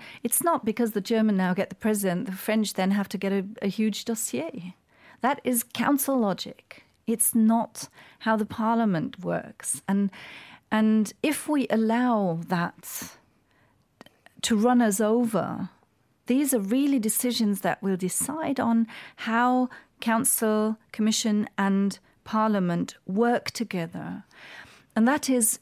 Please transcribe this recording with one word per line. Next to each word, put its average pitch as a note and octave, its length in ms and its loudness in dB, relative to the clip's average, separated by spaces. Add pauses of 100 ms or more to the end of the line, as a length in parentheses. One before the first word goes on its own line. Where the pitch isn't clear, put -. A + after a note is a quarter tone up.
(220)
it's - 200 -2
not E4+ 220 0
because A3 280 0
the G3+ 80 -2
German A3 360 2
now F#3 160 2
get F3+ 160 -2
the - 60 -14
president, G3 520 0
the F#3+ 60 -6
French G#3+ 420 -2
then F#3+ 180 2
have G3+ 160 0
to G3 100 -8
get G3 140 -2
a, G3 120 0 (160)
a G3+ 60 -2
huge G#3+ 380 0
dossier. A#3 720 -6 (440)
That C#4 240 0
is B3 200 0
council C4+ 520 0
logic. - 680 -2 (220)
It's - 280 0
not A3+ 540 2 (320)
how A3 160 2
the G#3+ 100 0
parliament A3+ 760 0
works. - 680 -6
And, G3 220 2 (600)
and A3 420 2 (100)
if D4 260 -2
we D4 220 0
allow A3 760 2
that - 680 -6 (1300)
to A#3 140 2
run A#3+ 240 4
us G#3+ 200 2
over, A3 680 0 (560)
these C4+ 280 2
are A3+ 60 2
really C4+ 380 2
decisions G#3+ 640 0
that F3 200 -2
will G3 140 0
decide C4+ 640 -4
on A3+ 260 2 (300)
how B3 520 0 (320)
council, A3 760 0 (140)
commission, G#3+ 680 0
and G3 420 2 (260)
parliament G3+ 720 0 (100)
work A#3 440 0
together. F3+ 720 -8 (720)
And A3+ 140 4
that D4 220 0
is, B3 320 2